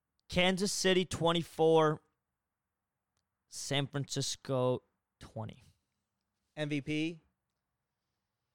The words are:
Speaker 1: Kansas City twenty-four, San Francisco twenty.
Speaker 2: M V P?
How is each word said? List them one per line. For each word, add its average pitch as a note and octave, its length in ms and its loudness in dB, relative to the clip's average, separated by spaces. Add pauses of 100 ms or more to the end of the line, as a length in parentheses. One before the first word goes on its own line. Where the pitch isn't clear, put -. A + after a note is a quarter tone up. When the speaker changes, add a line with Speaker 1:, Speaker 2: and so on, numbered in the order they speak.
(300)
Speaker 1:
Kansas F#3 420 2
City F#3 340 2
twenty-four, D#3+ 960 2 (1500)
San C#3 380 -4
Francisco C3 960 -4 (360)
twenty. - 460 -14 (880)
Speaker 2:
M D3+ 140 -6
V D3 120 -2
P? D#3 380 -4 (1400)